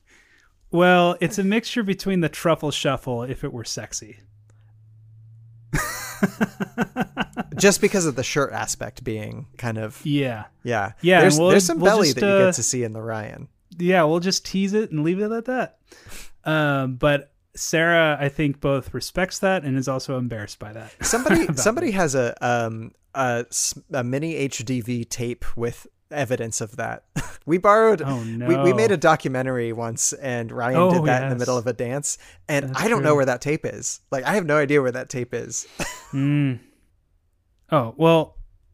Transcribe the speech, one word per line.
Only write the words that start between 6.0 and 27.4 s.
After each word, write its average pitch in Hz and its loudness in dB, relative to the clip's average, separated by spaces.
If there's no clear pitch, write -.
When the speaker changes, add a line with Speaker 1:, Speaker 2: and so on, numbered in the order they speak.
Speaker 2:
Just 196 4
because 196 2
of 131 -4
the 127 -2
shirt - -2
aspect 110 -8
being 110 -10
kind 113 -6
of 107 -10
Speaker 1:
Yeah. 135 -2
Speaker 2:
Yeah. 107 -2
Speaker 1:
Yeah, 175 6
Speaker 2:
There's, 175 8
Speaker 1:
and 156 2
we'll, 180 6
Speaker 2:
there's 185 6
some - -2
Speaker 1:
we'll 185 6
Speaker 2:
belly 208 4
Speaker 1:
just, 127 0
Speaker 2:
that 127 4
you 196 4
Speaker 1:
uh, 190 6
Speaker 2:
get 180 2
to - -4
see 123 -2
in 110 -4
the 110 -10
Ryan. 110 -8
Speaker 1:
Yeah, 175 4
we'll 165 2
just 185 -2
tease 196 -2
it 214 0
and 151 -2
leave 180 0
it 208 -2
at 226 -6
that. 254 -4
Um, 143 0
but 143 0
Sarah, 165 2
I 143 0
think, 143 -2
both 139 -2
respects 175 -6
that 190 0
and 135 -2
is 131 -2
also 131 -4
embarrassed 117 -8
by 104 -14
that. 113 -16
<laughs> - -20
Speaker 2:
Somebody, 294 2
Speaker 1:
About 143 -2
Speaker 2:
somebody 262 0
Speaker 1:
it. 202 0
Speaker 2:
has 165 2
a, 123 0
um, 113 -2
a 123 0
s-, - -4
a 131 -2
mini 143 -4
H 139 -4
D 127 -2
V 117 -4
tape - -4
with 117 -6
evidence 117 -4
of 110 -8
that. 113 -8
<laughs> - -